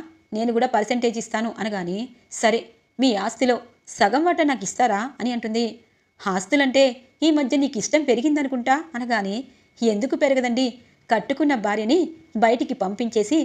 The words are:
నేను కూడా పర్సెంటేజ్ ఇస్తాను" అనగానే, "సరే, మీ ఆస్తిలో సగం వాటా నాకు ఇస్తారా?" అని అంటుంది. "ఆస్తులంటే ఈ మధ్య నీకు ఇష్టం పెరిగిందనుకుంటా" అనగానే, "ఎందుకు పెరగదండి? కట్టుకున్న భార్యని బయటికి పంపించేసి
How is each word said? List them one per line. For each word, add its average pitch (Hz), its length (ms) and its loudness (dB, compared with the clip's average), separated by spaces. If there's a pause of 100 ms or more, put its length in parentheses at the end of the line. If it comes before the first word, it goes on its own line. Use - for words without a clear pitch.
(320)
నేను 233 200 -2
కూడా 233 140 2
పర్సెంటేజ్ 233 520 0
ఇస్తాను" 220 400 -4
అనగానే, 190 400 -6 (340)
"సరే, 233 280 2 (380)
మీ 262 160 4
ఆస్తిలో 233 420 0 (320)
సగం 233 360 2
వాటా 339 200 2
నాకు 254 200 0
ఇస్తారా?" 214 360 0 (200)
అని 247 120 -2
అంటుంది. 233 340 -2 (540)
"ఆస్తులంటే 262 640 2 (380)
ఈ 311 80 4
మధ్య 294 260 2
నీకు 277 220 0
ఇష్టం 294 260 0
పెరిగిందనుకుంటా" 269 800 0 (100)
అనగానే, 226 420 -4 (460)
"ఎందుకు 233 340 0
పెరగదండి? 262 500 2 (440)
కట్టుకున్న 269 440 0
భార్యని 214 460 0 (360)
బయటికి 233 380 0
పంపించేసి 214 680 -2